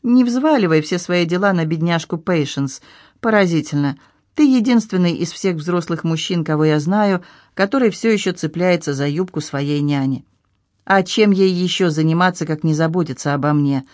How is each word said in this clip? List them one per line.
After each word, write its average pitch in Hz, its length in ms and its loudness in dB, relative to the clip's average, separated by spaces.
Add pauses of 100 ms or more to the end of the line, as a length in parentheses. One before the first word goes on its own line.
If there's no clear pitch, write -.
Не 247 180 4
взваливай 240 580 2
все 175 180 -4
свои 180 260 0
дела 185 260 0
на 170 140 0
бедняжку 165 520 -2
Пейшенс. 147 680 -2 (380)
Поразительно. 165 760 0 (380)
Ты 302 80 4
единственный 220 720 2
из - 180 -4
всех 185 240 -2
взрослых 170 480 -4
мужчин, 165 400 -2
кого 156 220 0
я 151 140 2
знаю, 190 440 0 (320)
который 220 340 0
все 226 220 -2
еще 196 200 -2
цепляется 170 600 -2
за 143 140 -2
юбку 160 340 -4
своей 143 400 -4
няни. 139 420 -2 (600)
А 196 160 2
чем 208 300 2
ей 190 200 4
еще 180 380 0
заниматься, 160 560 0
как 156 180 -6
не 160 120 2
заботиться 160 580 -2
обо 143 200 0
мне? 139 300 0 (100)